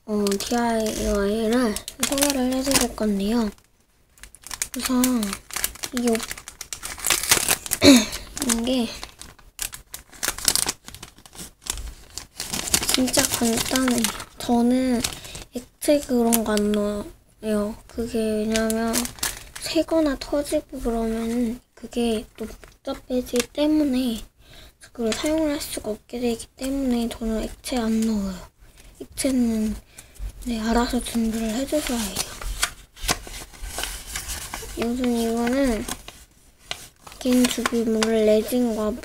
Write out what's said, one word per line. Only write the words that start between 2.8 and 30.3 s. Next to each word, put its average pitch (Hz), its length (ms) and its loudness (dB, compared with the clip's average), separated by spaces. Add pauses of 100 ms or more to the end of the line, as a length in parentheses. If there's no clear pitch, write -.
건데요. 208 540 0 (1300)
우선 247 260 2 (960)
이게 240 140 2
오-, 226 60 4 (1600)
<clears throat> 233 800 6
이게 247 280 0 (4000)
진짜 262 280 2
간단해요. 240 800 2 (360)
저는 247 640 2 (540)
액체 285 460 0
그런 233 440 2
거 214 80 0
안 208 200 2
넣어요. 208 1040 -4 (100)
그게 233 320 -4
왜냐면 220 760 0 (680)
새거나 311 580 2
터지고 294 600 -4
그러면 226 800 -2 (140)
그게 233 500 -2 (120)
또 220 100 -8
복잡해지기 - 1080 -4
때문에 277 680 2 (600)
그걸 226 320 -2
사용을 311 400 2
할 294 80 -2
수가 - 320 -6
없게 240 280 -8
되기 233 260 -2 (100)
때문에 262 520 0
저는 220 340 -2
액체 - 340 -6
안 220 240 2
넣어요. 208 360 0 (640)
액체는, 226 760 2 (720)